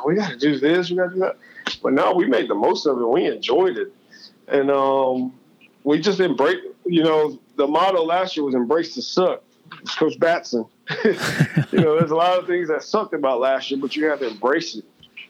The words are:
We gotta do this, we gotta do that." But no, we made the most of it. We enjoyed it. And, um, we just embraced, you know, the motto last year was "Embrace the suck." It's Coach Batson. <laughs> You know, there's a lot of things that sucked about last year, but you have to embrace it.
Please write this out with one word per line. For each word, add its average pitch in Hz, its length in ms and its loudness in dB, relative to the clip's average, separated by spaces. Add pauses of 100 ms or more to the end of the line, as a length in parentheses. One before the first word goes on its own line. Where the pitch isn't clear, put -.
We 160 100 2
gotta 190 220 -2
do 139 220 0
this, 170 300 2
we 175 80 -2
gotta 180 160 -2
do 185 80 -4
that." - 160 -2 (440)
But 131 120 0
no, 147 200 2
we 170 120 2
made 120 240 0
the 110 60 0
most 131 300 0
of 135 140 0
it. 120 80 -2
We 160 180 2
enjoyed 139 520 0
it. 98 140 -6 (560)
And, 139 220 0
um, 135 640 0 (500)
we 151 160 2
just 180 200 0
embraced, 170 420 2 (240)
you 170 180 2
know, 156 360 2 (160)
the 143 100 2
motto 170 380 2
last 180 320 -2
year 156 100 -2
was 131 80 -2
"Embrace 147 420 0
the 127 60 -10
suck." 175 400 0 (400)
It's - 140 -10
Coach 143 240 0
Batson. 131 460 0 (240)
<laughs> - 140 -6 (680)
You - 100 2
know, 156 160 4
there's 165 140 2
a 156 40 0
lot 180 220 4
of 180 100 -4
things 175 220 -2
that 151 140 -2
sucked 208 300 -4
about 135 260 0
last 131 320 0
year, 139 80 -4
but 135 160 -6
you 151 100 -2
have 147 140 -2
to 135 80 -4
embrace 117 480 -2
it. 110 100 -16 (440)